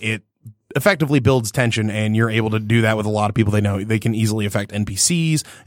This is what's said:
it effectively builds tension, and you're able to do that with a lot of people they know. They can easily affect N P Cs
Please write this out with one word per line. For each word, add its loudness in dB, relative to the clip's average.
it -4
effectively 2
builds 2
tension, 0
and 0
you're 4
able 0
to 0
do 2
that 2
with -2
a -2
lot 0
of -6
people 2
they 2
know. 0
They -2
can -2
easily 0
affect -6
N -2
P -8
Cs 0